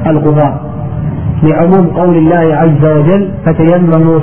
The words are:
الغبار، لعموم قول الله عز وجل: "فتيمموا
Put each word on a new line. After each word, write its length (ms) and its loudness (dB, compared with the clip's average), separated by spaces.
الغبار، 520 0
لعموم 440 2
قول 300 0
الله 380 2
عز 300 2
وجل: 440 2
"فتيمموا 760 2